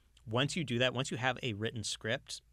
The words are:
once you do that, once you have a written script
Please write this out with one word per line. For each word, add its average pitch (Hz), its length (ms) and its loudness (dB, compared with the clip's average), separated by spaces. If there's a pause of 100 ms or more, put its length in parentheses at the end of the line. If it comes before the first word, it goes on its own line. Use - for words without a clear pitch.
(280)
once 127 280 2
you 175 80 0
do 120 160 0
that, 127 140 4
once 127 160 0
you 151 80 -4
have 127 240 2
a 123 120 0
written 110 300 -4
script - 580 -4 (120)